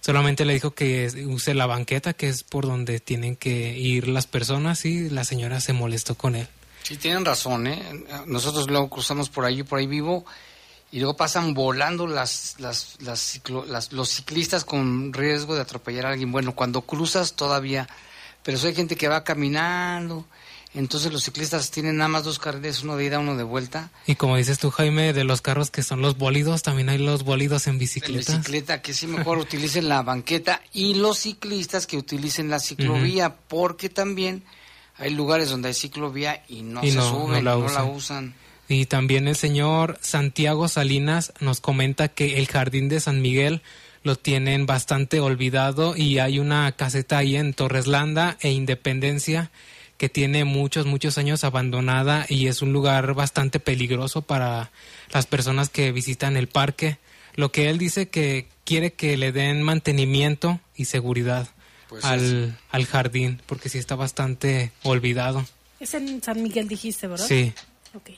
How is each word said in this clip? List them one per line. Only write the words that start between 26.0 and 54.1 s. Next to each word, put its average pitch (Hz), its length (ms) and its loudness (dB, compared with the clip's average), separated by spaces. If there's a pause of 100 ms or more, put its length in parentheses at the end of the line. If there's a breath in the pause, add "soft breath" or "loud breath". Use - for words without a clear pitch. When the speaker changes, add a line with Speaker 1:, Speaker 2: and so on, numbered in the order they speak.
Speaker 1:
los 139 160 2
bólidos, 147 440 2
también 135 260 2
hay 139 100 2
los 143 240 2
bólidos 139 460 2
en 135 60 2
Speaker 2:
En 131 40 0
Speaker 1:
bicicletas. 131 600 -2
Speaker 2:
bicicleta, 147 440 -2
que 143 100 -8
sí 160 140 -4
mejor 165 320 0
Speaker 1:
<laughs> 156 80 -2
Speaker 2:
utilicen 156 420 0
la 139 140 4
banqueta 156 580 0 (120)
y 98 220 0
los 208 240 4
ciclistas 190 680 -4
que - 100 -6
utilicen 147 540 -4
la 147 80 0
ciclovía, 139 680 2
Speaker 1:
Ujú. 135 80 -6 (120)
Speaker 2:
porque 175 400 -2
también 190 540 -2 (540 loud breath)
hay 139 140 -4
lugares 147 400 2
donde 127 180 -2
hay 123 60 -4
ciclovía 143 760 -6
y 113 140 -14
no 117 220 -6
Speaker 1:
Y 143 60 4
Speaker 2:
se 135 80 4
Speaker 1:
no, 123 100 2
Speaker 2:
suben, 127 360 0
Speaker 1:
no 123 80 4
la 120 40 4
Speaker 2:
no 120 120 2
la 139 160 2
Speaker 1:
usan. 131 60 0
Speaker 2:
usan. 139 440 -8 (340 loud breath)
Speaker 1:
Y 135 180 4
también 135 420 2
el 151 80 2
señor 156 640 2
Santiago 151 680 2
Salinas 143 720 2
nos 135 220 0
comenta 135 480 2
que 143 300 0
el 135 100 2
Jardín 135 400 0
de 156 100 2
San 139 240 2
Miguel 139 400 2 (400 loud breath)
lo 139 140 2
tienen 135 500 2
bastante 135 540 2
olvidado 135 760 2
y 143 220 4
hay 135 220 2
una 147 320 2
caseta 135 460 0
ahí 139 180 2
en 147 180 0
Torres 131 320 0
Landa 151 540 2
e 147 100 2
Independencia 139 1000 0 (460 loud breath)
que 139 120 0
tiene 143 360 2
muchos, 139 420 0
muchos 139 320 0
años 147 260 0
abandonada 131 840 2
y 131 200 2
es 127 140 0
un 135 100 2
lugar 139 420 4
bastante 139 460 0
peligroso 131 600 -2